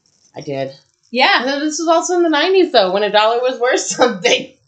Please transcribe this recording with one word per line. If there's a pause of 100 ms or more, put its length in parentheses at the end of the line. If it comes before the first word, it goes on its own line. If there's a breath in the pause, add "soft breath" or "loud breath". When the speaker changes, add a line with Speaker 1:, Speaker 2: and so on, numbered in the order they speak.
(340)
Speaker 1:
I
did. (360)
Speaker 2:
Yeah.
Speaker 1:
And
then
this
was
also
in
the
nineties,
though,
when
a
dollar
was
worth
<laughs>
something. (120)